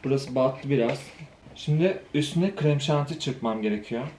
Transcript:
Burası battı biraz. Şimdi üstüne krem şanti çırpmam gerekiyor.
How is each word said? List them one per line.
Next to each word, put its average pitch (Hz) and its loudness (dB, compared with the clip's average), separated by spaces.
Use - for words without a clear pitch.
Burası 135 0
battı 135 0
biraz. 120 2
Şimdi 160 2
üstüne 170 2
krem 147 2
şanti 147 0
çırpmam 113 -4
gerekiyor. 107 -2